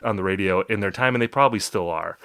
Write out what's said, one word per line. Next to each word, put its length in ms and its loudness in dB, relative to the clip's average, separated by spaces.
on 120 0
the 60 -4
radio 440 2
in 140 -2
their 100 0
time, 240 0
and 80 2
they 40 2
probably 320 2
still 300 -4
are. 360 -6